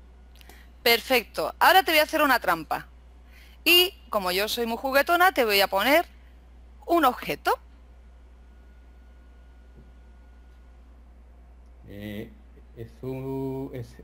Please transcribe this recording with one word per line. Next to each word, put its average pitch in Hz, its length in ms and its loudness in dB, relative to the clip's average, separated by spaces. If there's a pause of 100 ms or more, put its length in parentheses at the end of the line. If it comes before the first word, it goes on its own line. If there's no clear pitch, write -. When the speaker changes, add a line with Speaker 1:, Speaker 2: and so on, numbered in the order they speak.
(840)
Speaker 1:
Perfecto. 233 760 -2
Ahora 339 240 6
te 349 100 -4
voy 302 80 4
a 311 40 2
hacer 311 180 -2
una 262 180 2
trampa. 160 480 -4 (760)
Y 349 300 4 (160)
como 190 220 -2
yo 196 160 -2
soy 233 180 -4
muy 226 120 -4
juguetona, 339 540 2
te 269 120 0
voy 202 160 2
a 190 80 4
poner 262 380 2 (800)
un 320 200 2
objeto. - 520 -4 (4000)
Speaker 2:
Eh, 104 520 -14 (380)
es - 280 -20
un, 135 720 -10
es, 120 300 -16